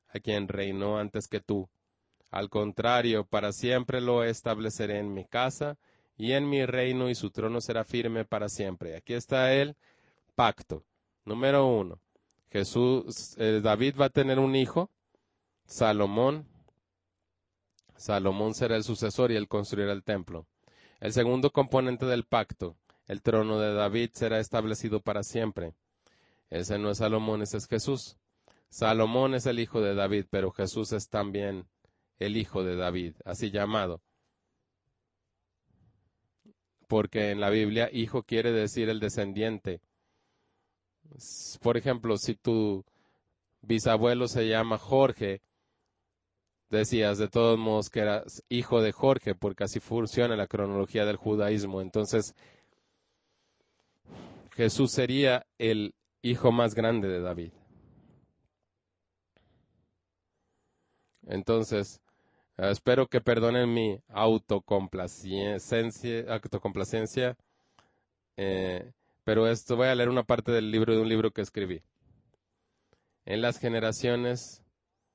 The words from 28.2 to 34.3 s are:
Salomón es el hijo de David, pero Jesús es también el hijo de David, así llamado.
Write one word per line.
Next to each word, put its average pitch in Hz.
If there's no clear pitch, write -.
Salomón 113
es 123
el 120
hijo 113
de 101
David, 98
pero 95
Jesús 104
es 101
también 101
el 104
hijo 98
de 90
David, 90
así 95
llamado. 101